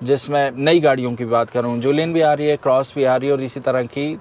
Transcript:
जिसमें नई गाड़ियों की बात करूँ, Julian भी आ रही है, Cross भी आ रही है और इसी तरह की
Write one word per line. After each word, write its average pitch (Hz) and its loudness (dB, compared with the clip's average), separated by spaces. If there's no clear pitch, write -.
जिसमें 139 0
नई 151 4
गाड़ियों 131 2
की 120 -6
बात 117 0
करूँ, 120 -2
Julian 147 0
भी 165 2
आ 151 4
रही 147 -2
है, 147 2
Cross 135 0
भी 143 0
आ 127 4
रही 131 -2
है 143 4
और 135 -2
इसी 131 -10
तरह 127 -2
की 147 -6